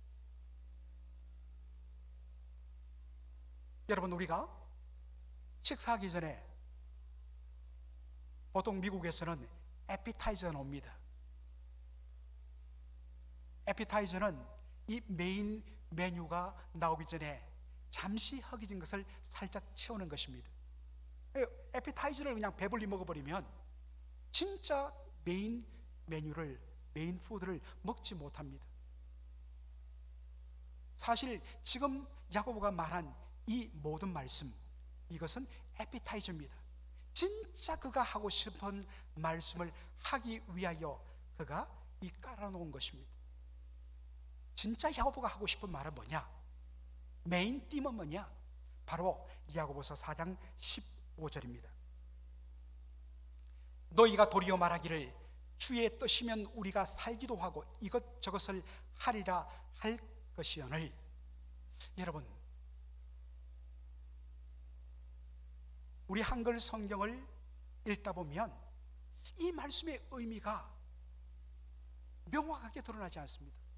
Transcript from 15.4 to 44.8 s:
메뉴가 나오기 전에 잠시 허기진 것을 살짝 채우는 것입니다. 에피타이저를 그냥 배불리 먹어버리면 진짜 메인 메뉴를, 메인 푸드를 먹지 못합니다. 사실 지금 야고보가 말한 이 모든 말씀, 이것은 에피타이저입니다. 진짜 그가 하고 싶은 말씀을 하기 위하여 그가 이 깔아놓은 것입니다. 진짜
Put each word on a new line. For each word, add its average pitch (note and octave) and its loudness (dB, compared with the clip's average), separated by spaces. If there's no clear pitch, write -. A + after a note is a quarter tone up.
메뉴가 F3 0
나오기 D#3+ 4
전에 D3+ -2
잠시 A3 4
허기진 G#3 -4
것을 G3 -2
살짝 - -4
채우는 G3 4
것입니다. C3 -2
에피타이저를 C#4 2
그냥 G#3+ 2
배불리 G#3 2
먹어버리면 D#3 0
진짜 D#4 6
메인 G#3+ 2
메뉴를, D#3 -2
메인 E3+ 0
푸드를 F#3 -2
먹지 - 0
못합니다. C#3+ -6
사실 A#3 4
지금 C4+ 6
야고보가 G#3 4
말한 E3 0
이 A3+ 2
모든 D#3 0
말씀, C#3 2
이것은 F3 0
에피타이저입니다. F#3+ -4
진짜 G4 4
그가 C4 4
하고 G#3+ 2
싶은 G3+ 2
말씀을 E3 0
하기 A3+ 0
위하여 E3+ 0
그가 E3 0
이 F#3 -4
깔아놓은 G3+ -4
것입니다. C3+ -4
진짜 A#3 4